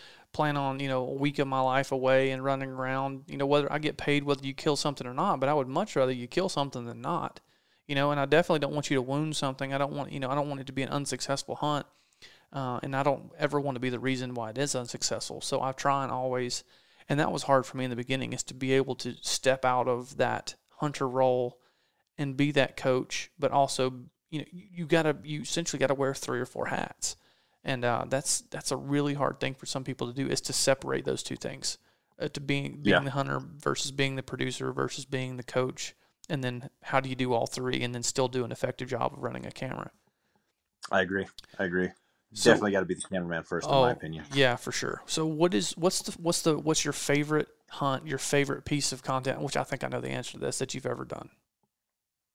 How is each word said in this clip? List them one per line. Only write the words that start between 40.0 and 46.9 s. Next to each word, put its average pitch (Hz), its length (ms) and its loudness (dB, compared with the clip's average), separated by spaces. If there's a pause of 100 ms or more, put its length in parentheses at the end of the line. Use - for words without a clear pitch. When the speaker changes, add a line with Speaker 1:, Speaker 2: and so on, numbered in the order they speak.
Speaker 2:
I 95 120 4
agree. 95 240 0 (320)
I 101 60 0
agree. 90 260 2 (420)
Speaker 1:
So 107 180 6
Speaker 2:
Definitely 104 220 6
gotta 92 140 2
be 90 80 0
the - 80 -10
cameraman 85 420 -4
first, 82 220 -4
in 131 60 0
my 139 60 6
Speaker 1:
Oh, 127 120 6
Speaker 2:
opinion. 80 420 -8
Speaker 1:
yeah, 131 240 4
for - 160 -8
sure. - 340 -4
So - 200 -2
what 160 280 2
is, 196 220 0
what's 180 260 2
the, 214 180 -6
what's 165 220 0
the, 156 160 4
what's 156 260 2
your 147 80 -2